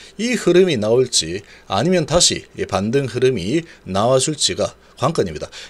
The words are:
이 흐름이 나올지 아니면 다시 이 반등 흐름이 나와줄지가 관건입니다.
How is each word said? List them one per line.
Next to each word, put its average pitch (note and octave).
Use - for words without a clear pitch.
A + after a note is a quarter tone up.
이 A#3
흐름이 F3
나올지 G#2+
아니면 D3+
다시 -
이 F#2
반등 A2+
흐름이 B2
나와줄지가 G#2
관건입니다. B2